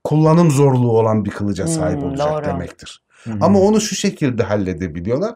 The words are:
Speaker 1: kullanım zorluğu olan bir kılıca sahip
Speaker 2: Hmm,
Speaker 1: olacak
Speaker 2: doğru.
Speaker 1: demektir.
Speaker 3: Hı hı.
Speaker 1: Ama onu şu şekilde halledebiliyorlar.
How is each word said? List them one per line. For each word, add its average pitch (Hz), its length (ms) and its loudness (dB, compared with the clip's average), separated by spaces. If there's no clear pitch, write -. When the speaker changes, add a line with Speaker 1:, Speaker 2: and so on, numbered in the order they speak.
Speaker 1:
kullanım 156 460 4
zorluğu 127 480 4
olan 110 260 2
bir 104 60 -4
kılıca 165 360 -4
sahip 156 340 -2
Speaker 2:
Hmm, 139 80 -4
Speaker 1:
olacak 139 240 -2
Speaker 2:
doğru. 151 120 -6
Speaker 1:
demektir. 135 580 -10
Speaker 3:
Hı 113 60 -8
hı. 110 100 -6
Speaker 1:
Ama 196 200 4
onu 208 200 4
şu 208 140 -6
şekilde 127 480 -2
halledebiliyorlar. 95 920 -4